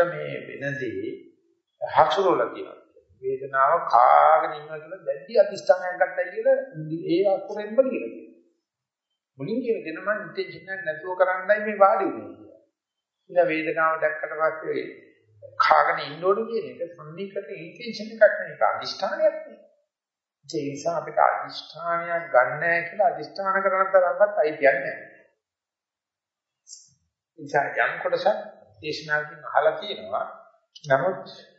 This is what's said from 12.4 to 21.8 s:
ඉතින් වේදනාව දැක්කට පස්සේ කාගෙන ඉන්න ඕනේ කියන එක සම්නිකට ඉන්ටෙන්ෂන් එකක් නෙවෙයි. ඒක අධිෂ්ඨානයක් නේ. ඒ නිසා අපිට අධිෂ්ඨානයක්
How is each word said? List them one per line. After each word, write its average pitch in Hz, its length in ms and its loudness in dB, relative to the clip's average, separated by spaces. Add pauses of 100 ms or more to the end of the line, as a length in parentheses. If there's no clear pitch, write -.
ඉතින් 175 160 4
වේදනාව 160 500 0
දැක්කට 156 360 -2
පස්සේ 151 520 -2 (720)
කාගෙන 151 460 4
ඉන්න 151 240 -8
ඕනේ 208 220 2
කියන 220 220 -6
එක 123 200 -14
සම්නිකට 196 640 -12
ඉන්ටෙන්ෂන් 214 580 -12
එකක් 220 140 0
නෙවෙයි. 180 240 2
ඒක - 160 -6
අධිෂ්ඨානයක් - 720 0
නේ. - 220 -14 (920)
ඒ 151 160 -6
නිසා 143 300 -6
අපිට 156 260 -2
අධිෂ්ඨානයක් 170 1080 -2